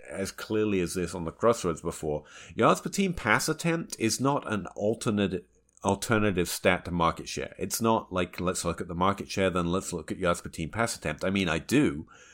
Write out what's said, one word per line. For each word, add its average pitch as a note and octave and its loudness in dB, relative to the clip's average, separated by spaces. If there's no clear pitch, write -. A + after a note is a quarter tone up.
as F#2+ -4
clearly G#2+ 0
as E2+ 0
this F2+ -2
on F2+ -6
the D#2+ -4
Crossroads F#2 2
before, D#2 -4
yards C#3 4
per - -6
team F#2+ -2
pass G#2+ 2
attempt E3 -2
is A2 0
not C3+ 0
an G2+ -2
alternate, G2+ 0
alternative G2 2
stat - 2
to F2 -6
market E2 0
share. - -6
It's - -4
not A2+ 2
like, F2+ -2
let's F2+ -2
look E2+ -2
at F2+ -10
the E2+ -8
market F#2 0
share, F#2+ 2
then F2 0
let's F#2 -2
look D#2+ -6
at G#2 -8
yards F2 0
per - -10
team D#2 -6
pass A2+ -2
attempt. - -6
I F#2 2
mean, F#2+ 2
I D#2+ 0
do, D#2 2